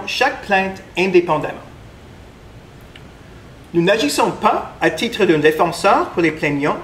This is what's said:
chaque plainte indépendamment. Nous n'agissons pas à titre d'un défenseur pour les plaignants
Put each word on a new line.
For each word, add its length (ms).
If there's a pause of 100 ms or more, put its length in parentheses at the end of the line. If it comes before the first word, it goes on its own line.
chaque 400
plainte 340 (160)
indépendamment. 640 (2250)
Nous 80
n'agissons 480
pas 500
à 100
titre 360
d'un 140
défenseur 720
pour 120
les 80
plaignants 520